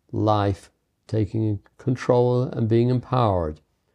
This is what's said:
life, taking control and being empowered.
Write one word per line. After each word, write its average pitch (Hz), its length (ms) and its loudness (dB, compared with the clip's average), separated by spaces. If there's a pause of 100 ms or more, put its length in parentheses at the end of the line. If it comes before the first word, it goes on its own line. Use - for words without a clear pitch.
(120)
life, 104 580 0 (380)
taking 110 500 -2 (200)
control 123 640 0
and 120 260 -4
being 117 220 4
empowered. 104 720 0 (340)